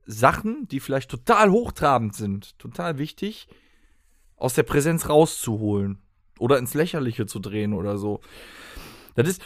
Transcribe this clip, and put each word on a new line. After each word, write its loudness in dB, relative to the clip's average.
Sachen, 0
die -6
vielleicht -4
total 4
hochtrabend 2
sind, -8
total -8
wichtig, -8
aus -2
der 4
Präsenz 0
rauszuholen 0
oder 2
ins -6
Lächerliche -2
zu -10
drehen -4
oder -4
so. -4
Das 2
ist, -6